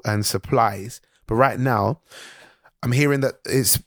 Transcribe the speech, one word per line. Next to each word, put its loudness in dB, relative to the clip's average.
and -2
supplies. -2
But -2
right 2
now, 0
I'm -2
hearing 2
that 0
it's, 0